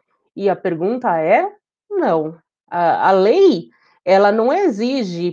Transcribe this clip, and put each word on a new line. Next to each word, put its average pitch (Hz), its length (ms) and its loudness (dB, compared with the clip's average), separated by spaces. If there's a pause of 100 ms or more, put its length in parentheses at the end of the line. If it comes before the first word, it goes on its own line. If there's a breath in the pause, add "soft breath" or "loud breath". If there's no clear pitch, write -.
(360)
E 196 140 -2
a 175 60 0
pergunta 185 640 -4
é: 233 300 0 (400)
não. 170 480 -2 (320)
A, 170 400 0
a - 20 4
lei, 220 580 2 (340 soft breath)
ela 202 280 4
não 226 200 0
exige, 226 800 -2